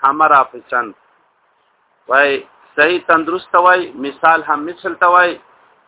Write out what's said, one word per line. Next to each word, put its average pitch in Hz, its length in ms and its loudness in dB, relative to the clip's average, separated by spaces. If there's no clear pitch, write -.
همارا 143 420 2
پچند. 120 500 -10
وای 135 360 0
صحیح 160 300 0
تندرست 165 460 -2
ته - 60 2
وای، 180 340 2
مثال 151 500 -2
هم 151 180 -4
مثل 170 340 -10
ته 180 120 -2
وای، 175 320 2